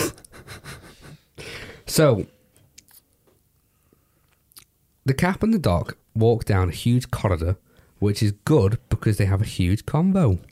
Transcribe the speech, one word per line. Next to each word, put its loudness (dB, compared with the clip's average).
So, 2
the 2
Cap -2
and 2
the 2
Doc -2
walk 2
down 2
a -4
huge -2
corridor, -2
which -2
is 2
good 2
because 0
they 0
have 0
a -4
huge -2
convo. 2